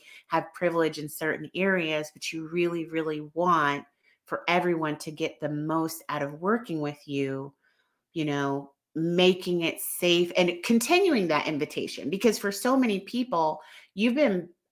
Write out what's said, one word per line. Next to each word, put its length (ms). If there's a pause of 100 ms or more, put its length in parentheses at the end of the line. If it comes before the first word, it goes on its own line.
(280)
have 260
privilege 440
in 100
certain 460
areas, 580
but 200
you 160
really, 380
really 360
want 600 (420)
for 220
everyone 500
to 120
get 300
the 80
most 600
out 140
of 180
working 400
with 280
you, 440 (600)
you 120
know, 480 (220)
making 680
it 180
safe 560
and 260
continuing 680
that 180
invitation. 640
Because 280
for 140
so 240
many 240
people, 600 (340)
you've 200
been, 360 (220)